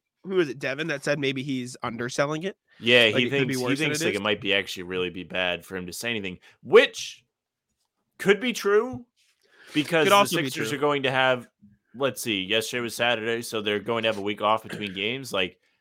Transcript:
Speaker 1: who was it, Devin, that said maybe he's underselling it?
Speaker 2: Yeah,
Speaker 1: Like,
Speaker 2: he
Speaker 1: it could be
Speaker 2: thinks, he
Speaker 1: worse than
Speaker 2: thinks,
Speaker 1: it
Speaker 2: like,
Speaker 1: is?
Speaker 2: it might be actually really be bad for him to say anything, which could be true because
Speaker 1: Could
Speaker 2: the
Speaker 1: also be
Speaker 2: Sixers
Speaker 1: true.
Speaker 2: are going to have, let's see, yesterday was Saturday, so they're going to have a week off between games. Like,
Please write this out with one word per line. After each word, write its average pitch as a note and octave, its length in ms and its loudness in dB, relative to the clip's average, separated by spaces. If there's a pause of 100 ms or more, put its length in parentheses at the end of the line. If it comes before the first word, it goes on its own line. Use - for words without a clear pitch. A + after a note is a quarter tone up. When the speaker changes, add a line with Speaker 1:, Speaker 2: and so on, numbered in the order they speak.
(240)
Speaker 1:
who F#3 120 -6
was F3 120 2
it, C3+ 100 -8
Devin, C#3+ 300 -4
that C#3+ 160 -6
said D3 160 0
maybe C3+ 240 -2
he's C3 400 -6
underselling B2 600 -2
it? F#3+ 120 -8 (240)
Speaker 2:
Yeah, A#2+ 280 8
Speaker 1:
Like, G#2+ 80 2
Speaker 2:
he B2 100 2
Speaker 1:
it A#2+ 60 -2
could C3+ 180 2
be C3+ 60 -2
Speaker 2:
thinks, - 40 -2
he B2 60 -2
Speaker 1:
worse C#3 140 -2
than D#3 100 0
Speaker 2:
thinks, D3+ 120 -2
Speaker 1:
it - 40 -2
Speaker 2:
like, G2+ 80 0
Speaker 1:
is? G2+ 80 -4
Speaker 2:
it - 20 -4
might G#2 180 0
be G2 120 0
actually G2 300 -2
really F2+ 260 -4
be F2+ 140 -10
bad F2 420 -4
for F#2 100 -12
him F2+ 120 -8
to E2+ 60 -12
say - 180 -8
anything, G2 280 -6 (240)
which - 600 4 (960)
could G3 200 4
be B3 140 -2
true A#3+ 520 0 (680)
because D3+ 320 2
Speaker 1:
Could G3 60 4
Speaker 2:
the G3+ 40 8
Speaker 1:
also G3 220 4
be E3+ 80 0
Speaker 2:
Sixers A2+ 240 -4
Speaker 1:
true. C#3+ 80 -4
Speaker 2:
are C3+ 40 -10
going C#3+ 220 2
to C3 80 0
have, C3 360 2 (500)
let's C3 240 -4
see, G#2 200 0
yesterday A2 400 -2
was A2+ 140 -6
Saturday, A#2 460 0
so A2+ 200 -6
they're G#2 180 0
going A2+ 240 -2
to A2+ 60 2
have G#2 80 0
a G2 40 -6
week G#2 200 -4
off G#2+ 220 2
between G#2 300 -10
games. A2+ 380 -6
Like, F#2+ 260 -4 (240)